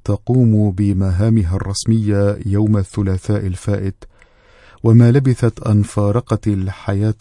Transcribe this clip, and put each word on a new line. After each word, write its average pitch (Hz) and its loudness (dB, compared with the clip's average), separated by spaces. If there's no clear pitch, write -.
تقوم 107 0
بمهامها 95 0
الرسمية 101 -2
يوم 107 0
الثلاثاء 98 -4
الفائت، 98 -6
وما 117 6
لبثت 127 0
أن 104 0
فارقت 104 -2
الحياة 101 -4